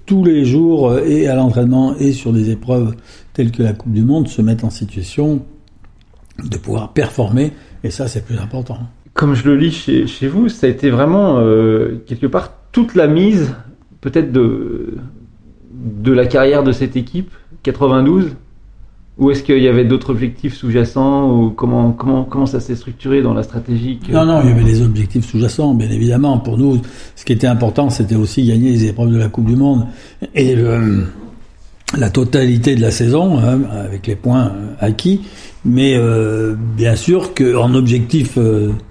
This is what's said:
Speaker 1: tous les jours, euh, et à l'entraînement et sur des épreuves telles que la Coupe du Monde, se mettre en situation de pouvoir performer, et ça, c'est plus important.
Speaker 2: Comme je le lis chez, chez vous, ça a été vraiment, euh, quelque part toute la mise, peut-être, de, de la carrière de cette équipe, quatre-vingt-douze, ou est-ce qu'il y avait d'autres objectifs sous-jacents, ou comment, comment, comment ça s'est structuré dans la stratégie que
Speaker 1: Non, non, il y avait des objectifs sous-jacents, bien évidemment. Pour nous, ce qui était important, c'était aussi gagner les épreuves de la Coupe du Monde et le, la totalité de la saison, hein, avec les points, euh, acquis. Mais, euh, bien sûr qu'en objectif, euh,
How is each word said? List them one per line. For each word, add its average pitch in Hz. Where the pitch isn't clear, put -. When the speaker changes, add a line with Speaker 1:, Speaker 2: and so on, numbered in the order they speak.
Speaker 1:
tous 190
les 156
jours, 143
euh, 135
et 151
à 131
l'entraînement 127
et 139
sur 117
des 110
épreuves 113
telles 117
que 117
la 110
Coupe 107
du 107
Monde, 143
se -
mettre 113
en 113
situation 135
de -
pouvoir 107
performer, 131
et 87
ça, -
c'est -
plus 117
important. 117
Speaker 2:
Comme 143
je 120
le 143
lis 156
chez, 135
chez -
vous, 208
ça -
a -
été 123
vraiment, 151
euh, 110
quelque 123
part -
toute 233
la 165
mise, 165
peut-être, 131
de, 113
de 117
la 123
carrière 139
de 131
cette 127
équipe, 175
quatre-vingt-douze, 135
ou 135
est-ce 139
qu'il 135
y 131
avait 123
d'autres 131
objectifs 120
sous-jacents, 135
ou 117
comment, 120
comment, 131
comment 135
ça 131
s'est 120
structuré 135
dans 117
la 110
stratégie 117
que 127
Speaker 1:
Non, 160
non, 160
il 131
y 120
avait 113
des 113
objectifs 110
sous-jacents, 120
bien 110
évidemment. 120
Pour 113
nous, 131
ce -
qui 127
était 117
important, 120
c'était 113
aussi 110
gagner 117
les 113
épreuves 113
de 117
la 110
Coupe 113
du 117
Monde 135
et 127
le, 113
la 117
totalité 127
de 117
la 110
saison, 143
hein, 123
avec 98
les 104
points, 120
euh, 104
acquis. 180
Mais, 131
euh, 110
bien 113
sûr 180
qu'en 123
objectif, 123
euh, 107